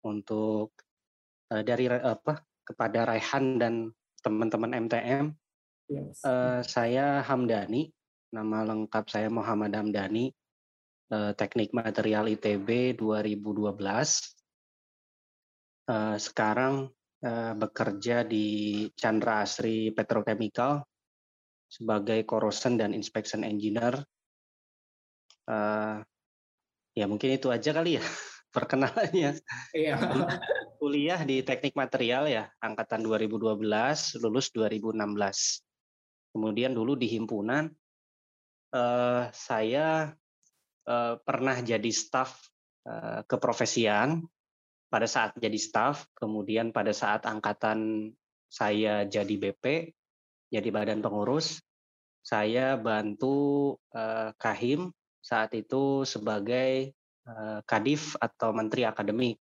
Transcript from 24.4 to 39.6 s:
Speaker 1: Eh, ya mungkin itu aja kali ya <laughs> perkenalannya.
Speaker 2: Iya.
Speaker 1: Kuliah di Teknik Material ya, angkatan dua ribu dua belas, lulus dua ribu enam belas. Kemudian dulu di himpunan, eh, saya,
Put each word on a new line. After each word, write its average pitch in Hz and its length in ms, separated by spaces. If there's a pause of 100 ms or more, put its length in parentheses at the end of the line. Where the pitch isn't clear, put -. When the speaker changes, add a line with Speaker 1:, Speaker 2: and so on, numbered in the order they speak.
Speaker 1:
Eh, 107 520 (1000)
ya 104 80
mungkin 131 320
itu 127 160
aja 113 160
kali 165 240
ya 120 80
<laughs> - 480
perkenalannya. 147 880 (320)
Speaker 2:
Iya. 151 240 (800)
Speaker 1:
Kuliah 147 480
di 135 240
Teknik 139 320
Material 131 480
ya, 110 320
angkatan 110 480
dua 110 80
ribu 110 240
dua 110 160
belas, 110 640
lulus 117 320
dua 110 160
ribu 107 240
enam 104 240
belas. - 480 (720)
Kemudian 110 400
dulu 120 240
di 120 80
himpunan, 113 640 (1040)
eh, 123 560
saya, 147 800 (720)